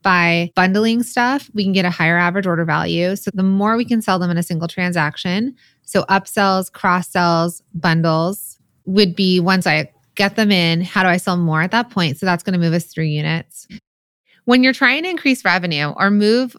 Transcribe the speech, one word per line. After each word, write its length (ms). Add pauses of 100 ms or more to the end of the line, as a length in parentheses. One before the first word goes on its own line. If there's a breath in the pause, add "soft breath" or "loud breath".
by 520
bundling 480
stuff, 500
we 100
can 100
get 100
a 60
higher 280
average 300
order 160
value. 540
So 160
the 100
more 320
we 80
can 180
sell 180
them 100
in 80
a 60
single 260
transaction, 840 (280 soft breath)
so 220
upsells, 680
cross 380
sells, 520 (120)
bundles 840 (280)
would 320
be 240
once 260
I 240 (240)
get 220
them 140
in, 300
how 220
do 60
I 80
sell 180
more 260
at 100
that 180
point? 280
So 80
that's 180
gonna 160
move 140
us 120
through 200
units. 640 (760 loud breath)
When 180
you're 80
trying 320
to 60
increase 340
revenue 540
or 120
move 500